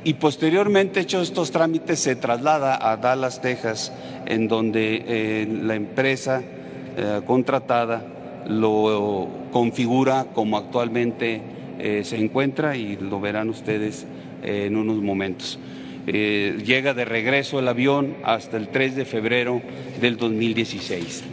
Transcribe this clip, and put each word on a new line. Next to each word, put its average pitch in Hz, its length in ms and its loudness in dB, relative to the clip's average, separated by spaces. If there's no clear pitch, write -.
Y 156 120 2
posteriormente, 190 840 2
hechos 180 280 0
estos 165 220 -2
trámites, 160 480 2
se 131 160 2
traslada 135 640 2
a 110 60 0
Dallas, 127 440 0
Texas, 120 500 -2
en 113 220 2
donde, 110 600 2
eh, 107 400 0
la 110 120 2
empresa, 131 680 0
eh, - 840 -6
contratada 120 800 2
lo 107 800 2
configura 127 800 2
como 107 240 2
actualmente, 117 840 0
eh, 104 260 0
se - 120 -6
encuentra 135 600 0
y 104 180 -4
lo 98 240 -4
verán 104 300 -2
ustedes, 107 560 -4
eh, 101 240 -2
en 107 100 0
unos 110 240 0
momentos. 98 580 -2
Eh, 104 560 0
llega 131 300 4
de 123 100 0
regreso 123 540 0
el 127 100 2
avión 135 560 2
hasta 113 340 0
el 107 100 -4
tres 131 280 0
de 135 100 -2
febrero 120 580 0
del 117 180 4
dos 113 140 0
mil 110 220 2
dieciséis. 98 800 -4